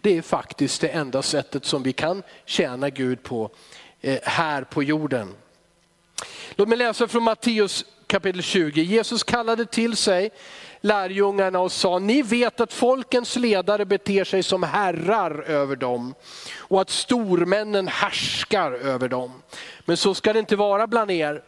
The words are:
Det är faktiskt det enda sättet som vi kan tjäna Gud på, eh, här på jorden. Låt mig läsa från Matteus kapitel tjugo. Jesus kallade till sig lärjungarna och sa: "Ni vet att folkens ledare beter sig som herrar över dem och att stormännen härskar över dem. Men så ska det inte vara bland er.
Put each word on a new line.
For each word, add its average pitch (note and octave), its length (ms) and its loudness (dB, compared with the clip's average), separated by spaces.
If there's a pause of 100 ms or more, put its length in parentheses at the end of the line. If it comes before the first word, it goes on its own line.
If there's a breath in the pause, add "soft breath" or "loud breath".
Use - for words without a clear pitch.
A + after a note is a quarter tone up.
Det F#3+ 180 2
är E3 40 -4
faktiskt - 580 -4
det D#3+ 80 0
enda C#3 340 -2
sättet - 420 -4
som C#3 180 -2
vi B2+ 100 0
kan F3+ 300 -2 (220 loud breath)
tjäna C#3 460 -2
Gud B2+ 320 -4
på, A2+ 280 -6 (500 loud breath)
eh, C3+ 220 -2
här C#3+ 420 -2
på - 180 -4
jorden. C#3 520 -2 (1200 loud breath)
Låt G#3 140 2
mig A#3 100 2
läsa A#3 300 0
från A#3 140 0
Matteus A3 640 0 (220)
kapitel F#3 360 -2
tjugo. D#3+ 400 2
Jesus G#3+ 400 0
kallade A3+ 440 0
till A3+ 300 -2
sig G3 340 0 (500 loud breath)
lärjungarna G3 800 0
och F3+ 120 0
sa: F3+ 260 6
"Ni A3 240 4
vet A#3+ 380 2
att A#3 120 0
folkens B3 640 2
ledare G#3 480 2
beter G3 400 2
sig F#3+ 180 0
som F#3 200 0
herrar E3+ 800 0
över C#3+ 340 0
dem B2 380 -4 (420 loud breath)
och - 240 0
att F#3+ 100 -2
stormännen G3 1000 0
härskar - 840 -2
över B2+ 360 -2
dem. B2+ 340 -6 (420 loud breath)
Men E3+ 120 0
så F#3+ 180 2
ska - 180 0
det A3 60 2
inte G#3+ 180 0
vara G3+ 300 2
bland A3 240 0
er. D3+ 380 -2